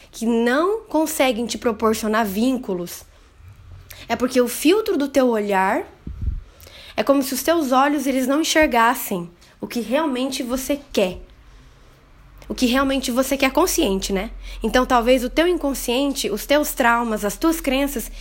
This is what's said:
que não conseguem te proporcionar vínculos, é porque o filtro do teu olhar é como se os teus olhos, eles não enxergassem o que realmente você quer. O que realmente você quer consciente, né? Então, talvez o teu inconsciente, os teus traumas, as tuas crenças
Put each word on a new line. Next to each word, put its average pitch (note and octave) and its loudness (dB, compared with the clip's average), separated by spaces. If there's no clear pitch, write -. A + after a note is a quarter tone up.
que - -8
não B3 2
conseguem C4+ 0
te A3+ -6
proporcionar A3 0
vínculos, G3+ -2
é A#3 -2
porque B3 0
o B3 4
filtro F#4+ 2
do C#4+ 0
teu C4+ 4
olhar G#3 2
é A3 -2
como C#4 4
se C4+ -4
os B3+ -4
teus D#4+ 2
olhos, C#4 2
eles C4 0
não C#4 2
enxergassem A#3 2
o G#3 -10
que A#3+ -4
realmente C4 -2
você C4 -4
quer. F#3 0
O G#3 -8
que B3+ 0
realmente C4+ 0
você C4 -2
quer C4+ 0
consciente, A#3+ 0
né? G3 -4
Então, B3 2
talvez B3 4
o B3 -6
teu D#4+ 2
inconsciente, C#4 -2
os G#3+ -6
teus D4 2
traumas, A#3 0
as G3+ -4
tuas E4 0
crenças C4+ -2